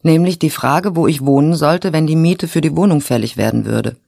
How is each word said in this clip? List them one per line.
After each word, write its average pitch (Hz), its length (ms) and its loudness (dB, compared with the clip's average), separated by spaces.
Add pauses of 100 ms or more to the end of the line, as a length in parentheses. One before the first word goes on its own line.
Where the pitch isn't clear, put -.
nämlich 165 360 2
die 160 100 0
Frage, 170 460 -2
wo 165 120 2
ich 139 180 -2
wohnen 143 300 2
sollte, 160 380 0
wenn 160 140 0
die 156 80 0
Miete 170 320 2
für 170 140 -2
die 156 140 -2
Wohnung 170 260 2
fällig 117 360 -4
werden 113 280 -2
würde. 113 320 -4 (100)